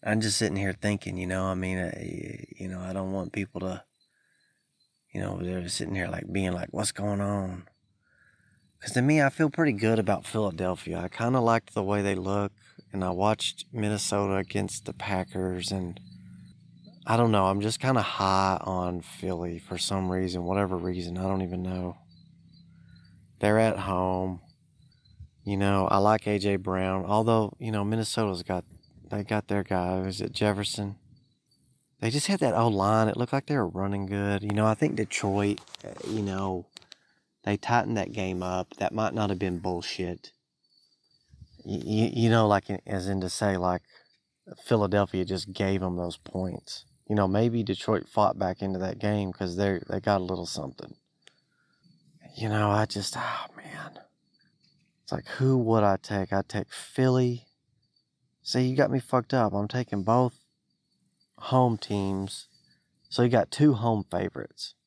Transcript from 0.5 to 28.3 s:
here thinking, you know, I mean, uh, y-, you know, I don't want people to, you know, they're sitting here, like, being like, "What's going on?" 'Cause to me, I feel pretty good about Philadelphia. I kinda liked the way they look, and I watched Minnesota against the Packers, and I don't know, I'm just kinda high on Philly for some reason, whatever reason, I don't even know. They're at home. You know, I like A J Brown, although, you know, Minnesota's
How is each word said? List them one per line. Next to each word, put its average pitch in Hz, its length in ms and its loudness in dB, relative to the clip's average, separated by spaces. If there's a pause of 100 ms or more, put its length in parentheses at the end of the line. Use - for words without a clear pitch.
here 98 160 0
thinking, 98 420 -2
you 92 120 -4
know, 92 180 0
I 95 80 0
mean, 92 240 -2
uh, 90 180 -2
y-, - 500 -10 (120)
you 92 100 -10
know, 92 140 -8
I 92 100 -8
don't 95 200 -4
want 95 220 -4
people 98 280 -6
to, 92 220 -6 (1300)
you 98 80 -6
know, 95 200 -4
they're 87 280 -6
sitting 87 260 -4
here, 90 120 -2
like, - 240 -8
being 92 200 0
like, 90 200 -6
"What's 104 200 -2
going 101 300 -4
on?" 95 460 -4 (1120)
'Cause - 120 -10
to 123 100 2
me, 151 200 4
I 139 80 4
feel 156 200 2
pretty 151 240 2
good 110 240 2
about 101 280 0
Philadelphia. 90 760 -2
I 87 80 -6
kinda 120 320 0
liked 117 340 2
the 107 100 -2
way 101 180 0
they 98 140 2
look, 98 380 -2 (400)
and 95 100 -2
I 92 80 -2
watched 101 600 0
Minnesota 104 640 0
against 98 500 -2
the 92 80 -8
Packers, 92 760 -4
and 90 280 -6 (1080)
I 113 100 2
don't 117 140 6
know, 98 160 6
I'm 98 120 2
just 107 200 0
kinda 131 240 2
high 95 580 2
on 90 400 -2
Philly 87 560 -6
for 87 220 -10
some 95 320 0
reason, 92 320 -2
whatever 95 340 2
reason, 87 400 -4
I 92 60 -4
don't 95 180 0
even 90 220 -4
know. 90 340 -4 (1400)
They're 107 180 4
at 110 220 2
home. 92 640 -2 (1000)
You 101 140 -2
know, 98 300 2
I 98 100 4
like 107 300 4
A 104 100 2
J 98 200 0
Brown, 95 480 -2
although, 110 520 2
you 113 140 -6
know, 104 120 -2
Minnesota's 104 600 0